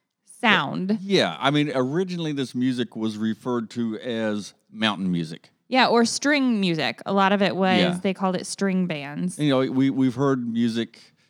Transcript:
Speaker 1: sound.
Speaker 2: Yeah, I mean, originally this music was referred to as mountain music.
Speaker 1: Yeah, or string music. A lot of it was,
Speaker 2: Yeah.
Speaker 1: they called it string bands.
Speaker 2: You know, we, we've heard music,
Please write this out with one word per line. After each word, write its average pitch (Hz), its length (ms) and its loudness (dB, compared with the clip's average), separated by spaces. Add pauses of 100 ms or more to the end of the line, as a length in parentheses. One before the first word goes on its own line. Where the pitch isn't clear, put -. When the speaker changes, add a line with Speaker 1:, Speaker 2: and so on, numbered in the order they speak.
(420)
Speaker 1:
sound. 190 600 2
Speaker 2:
Yeah, 143 380 2
I 139 120 4
mean, 147 220 2
originally 160 580 -2
this 135 240 -4
music 123 400 -2
was 110 220 -2
referred 110 540 -2
to 113 280 -4
as 110 540 -4 (180)
mountain 98 400 -2
music. 82 380 -6 (180)
Speaker 1:
Yeah, 247 200 2
or 233 180 4
string 262 560 0
music. 156 440 -2
A - 80 -2
lot 196 200 4
of 196 80 2
it 190 140 2
was, 185 240 2
Speaker 2:
Yeah. 180 220 0
Speaker 1:
they 190 120 -2
called 185 220 -2
it - 120 -6
string 185 400 -2
bands. 156 500 -6
Speaker 2:
You 147 120 2
know, 131 220 2
we, 135 180 4
we've 131 260 2
heard 131 360 0
music, 117 640 -2 (160)